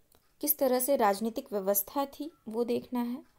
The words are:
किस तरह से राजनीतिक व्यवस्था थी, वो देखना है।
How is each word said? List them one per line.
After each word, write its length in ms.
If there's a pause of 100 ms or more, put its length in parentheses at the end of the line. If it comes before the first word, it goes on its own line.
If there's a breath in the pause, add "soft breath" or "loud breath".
(420 soft breath)
किस 160
तरह 220
से 160
राजनीतिक 580
व्यवस्था 520
थी, 260 (180)
वो 140
देखना 380
है। 380